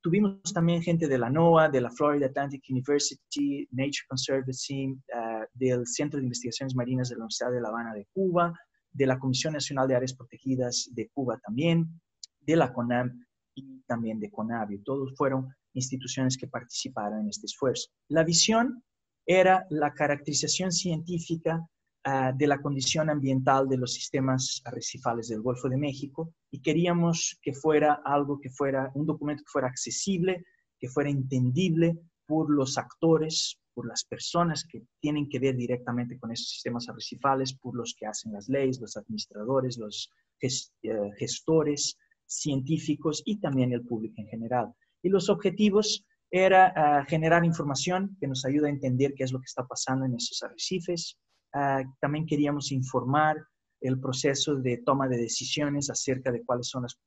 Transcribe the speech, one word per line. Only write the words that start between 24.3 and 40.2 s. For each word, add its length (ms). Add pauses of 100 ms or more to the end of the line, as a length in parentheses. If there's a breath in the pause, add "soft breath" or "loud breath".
arrecifales 640
del 160
Golfo 260
de 80
México 560 (160)
y 140
queríamos 800
que 100
fuera 500
algo 360
que 100
fuera, 460
un 100
documento 380
que 80
fuera 160
accesible, 760 (360 loud breath)
que 80
fuera 240
entendible 880 (260)
por 240
los 300
actores, 800 (160)
por 120
las 180
personas 600
que 160 (180)
tienen 300
que 80
ver 180
directamente 640
con 140
esos 180
sistemas 400
arrecifales, 640
por 220
los 180
que 140
hacen 260
las 160
leyes, 320
los 160
administradores, 800
los 340 (300)